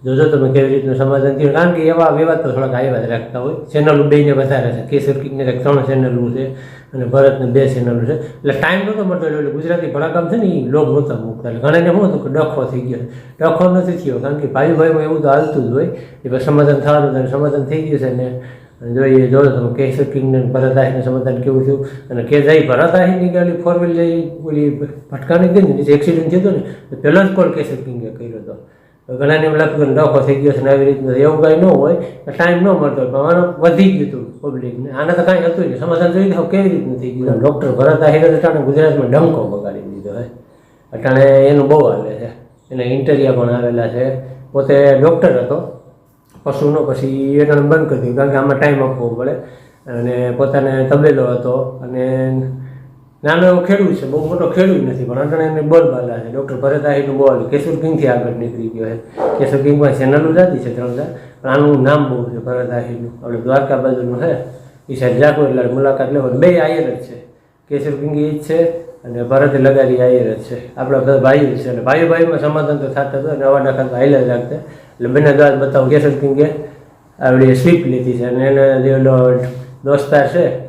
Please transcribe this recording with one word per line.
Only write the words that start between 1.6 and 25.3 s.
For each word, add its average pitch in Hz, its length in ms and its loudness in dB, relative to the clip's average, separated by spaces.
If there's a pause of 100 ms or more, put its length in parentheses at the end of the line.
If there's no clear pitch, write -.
કે 165 100 -2
એવા 165 280 4
વિવાદ 156 340 0
તો 139 80 -2
થોડાક 131 220 -2
આવ્યા 123 280 -2
જ 113 80 -6
રાખતા 117 300 -6
હોય. 139 140 -6 (180)
ચેનલો 147 320 2
બેયને 147 280 4
વધારે 131 400 0
છે. 123 100 -6
કેશોર 139 420 -2
કિંગને 135 200 -8
કંઈક 127 200 -4
ત્રણ 143 180 2
ચેનલો 123 500 -2
છે 131 140 -4 (480)
અને 123 120 -6
ભરતને 135 400 2
બે 127 220 2
ચેનલો 120 380 -2
છે. 156 80 -2
એટલે - 400 -6
ટાઇમ 160 320 0
નહોતો 214 180 -4
મળતો. 175 220 -4
એટલે 151 120 -4
ઓલું 143 160 -4
ગુજરાતી 165 340 -4
ભડાકામ 160 420 -4
છે 208 60 -2
ને, 226 100 0
ઈ 131 220 -2
વ્લોગ 143 220 0
નહોતા 135 260 -2
મૂકતા. 113 340 -10
એટલે 117 120 -8
ઘણાને 170 300 2
શું 190 160 2
હતું 147 160 -2
કે 135 160 -4
ડખો 147 240 -2
થઈ 127 180 -6
ગયો. 120 180 -6 (400)
ડખો 165 300 2
નથી 180 220 0
થયો, 135 280 -4
કારણ 143 200 -4
કે 143 80 -6
ભાઈ 147 260 0
ભાઈમાં 160 300 2
એવું 151 180 -2
તો 147 60 0
હાલતું 143 420 0
જ - 20 -4
હોય. 147 160 -2 (380)
એ 127 40 -8
પછી 127 100 -2
સમાધાન 147 400 2
થવાનું 147 300 2
હતું 131 100 -2
અને 127 120 -2
સમાધાન 143 340 -2
થઈ 156 160 -4
ગયું 151 180 -4
છે 127 140 -4
ને. 127 280 -6 (520)
જોઈએ, 131 340 4
જો 135 140 4
તમે 120 320 2
કેશોર 135 320 -2
કિંગને 131 380 -2
ભરત 131 340 0
આહિરને 131 240 0
સમાધાન 127 400 -4
કેવું 131 240 0
થયું 139 200 -2 (240)
અને 120 140 -6
કે 147 180 2
જાય 151 260 4
ભરત 156 280 2
આહિરની 180 340 2
ગાડી 175 220 0
ફોર 175 260 -2
વ્હીલ 170 200 -2
જઈ 165 340 -2 (140)
ઓલી 147 240 0 (420)
ભટકાણી 170 360 0